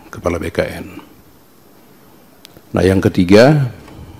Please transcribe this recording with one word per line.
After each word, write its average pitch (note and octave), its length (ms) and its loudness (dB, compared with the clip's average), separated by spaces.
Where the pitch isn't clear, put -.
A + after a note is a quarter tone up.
Kepala E2+ 320 -8
B E2+ 160 -10
K - 80 -2
N? - 240 -10
Nah, F#2 160 -2
yang F#2+ 160 2
ketiga, A2+ 720 4